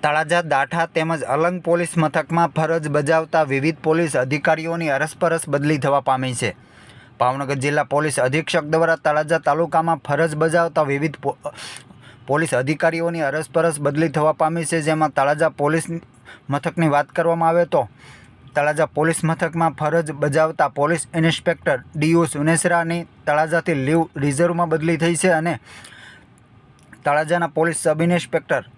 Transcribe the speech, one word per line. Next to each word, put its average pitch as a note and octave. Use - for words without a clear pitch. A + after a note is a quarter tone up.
તળાજા, D#3
દાઠા D3+
તેમજ D#3+
અલંગ D#3+
પોલીસ E3+
મથકમાં E3
ફરજ D#3+
બજાવતા D#3+
વિવિધ C#3
પોલીસ D#3+
અધિકારીઓની D#3
અરસપરસ D#3
બદલી D3
થવા C#3
પામી C3
છે. A2+
ભાવનગર C3+
જિલ્લા C#3+
પોલીસ D3
અધિક્ષક D3+
દ્વારા D#3+
તળાજા D#3
તાલુકામાં D#3+
ફરજ D3+
બજાવતા D#3+
વિવિધ C#3
પો-, C#3+
પોલીસ D3+
અધિકારીઓની E3
અરસપરસ D#3
બદલી D3
થવા D3+
પામી D#3+
છે, E3
જેમાં D#3
તળાજા D3
પોલીસ D3+
મથકની D#3
વાત C#3+
કરવામાં E3+
આવે E3+
તો C3+
તળાજા D3+
પોલીસ D#3
મથકમાં E3
ફરજ D3+
બજાવતા D3+
પોલીસ D3+
ઇન્સ્પેક્ટર D#3+
ડી D#3
યુ E3+
સુનેસરાની E3
તળાજાથી D#3
લીવ D#3+
રિઝર્વમાં E3
બદલી D#3+
થઈ E3+
છે F#3
અને D#3+
તળાજાના D#3
પોલીસ D#3+
સબ D#3
ઇન્સ્પેક્ટર E3